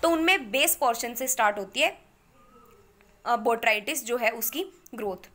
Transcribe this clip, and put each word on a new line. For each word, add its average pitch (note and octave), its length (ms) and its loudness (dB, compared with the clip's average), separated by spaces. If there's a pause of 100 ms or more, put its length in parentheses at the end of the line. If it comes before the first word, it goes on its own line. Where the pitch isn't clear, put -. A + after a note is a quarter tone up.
तो E4 80 4
उनमें E4 420 2
base A#3+ 240 2
portion A#3+ 380 0
से B3+ 140 -6
start G#3 300 2
होती G3 220 -6
है, - 180 0 (1300)
अ, A#3+ 100 2
botrytis A3 640 0
जो A#3+ 200 -4
है A3 140 2
उसकी A#3+ 340 -4 (300)
growth। G3+ 400 -8